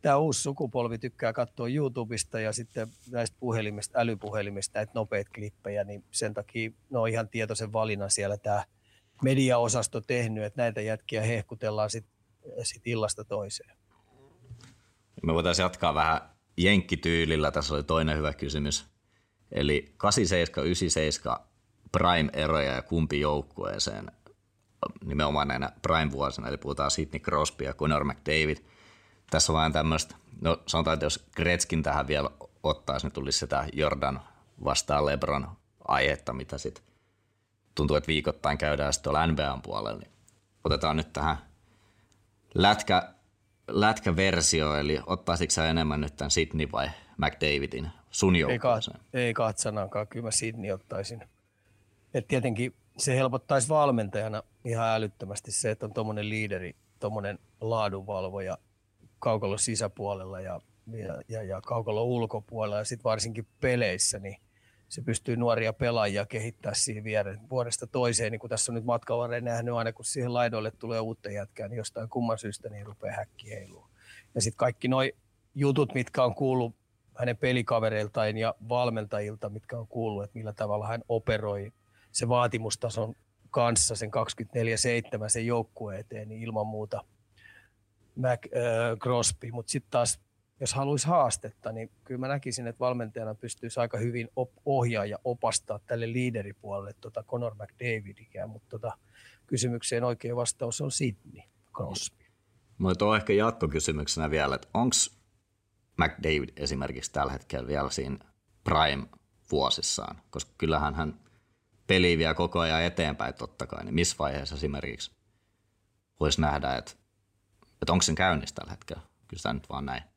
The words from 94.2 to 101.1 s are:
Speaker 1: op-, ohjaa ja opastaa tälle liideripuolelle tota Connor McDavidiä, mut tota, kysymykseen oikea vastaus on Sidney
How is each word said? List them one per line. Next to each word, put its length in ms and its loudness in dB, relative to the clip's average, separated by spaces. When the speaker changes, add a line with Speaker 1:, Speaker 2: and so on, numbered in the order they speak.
Speaker 1:
op-, 280 -4
ohjaa 420 2
ja 180 -6
opastaa 540 -2
tälle 340 -4
liideripuolelle 880 -4
tota 220 -10
Connor 320 -6
McDavidiä, 920 -8
mut 220 -14
tota, 300 -8
kysymykseen 580 0
oikea 320 -2
vastaus 440 -2
on 100 -2
Sidney 520 -4